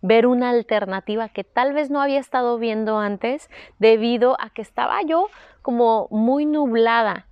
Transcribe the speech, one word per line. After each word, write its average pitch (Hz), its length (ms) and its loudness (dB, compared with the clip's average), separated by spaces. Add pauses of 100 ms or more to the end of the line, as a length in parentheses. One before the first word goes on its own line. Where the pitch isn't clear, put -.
ver 226 260 4
una 247 240 2
alternativa 214 760 -2
que 202 160 -10
tal 269 300 -2
vez 294 160 -2
no 285 100 -2
había 277 180 0
estado 247 400 -2
viendo 220 400 -2
antes 214 520 -6 (280)
debido 226 640 2
a 220 100 -10
que - 120 -14
estaba - 400 -4
yo 330 260 0 (340)
como 233 480 0
muy 247 340 0
nublada 233 880 0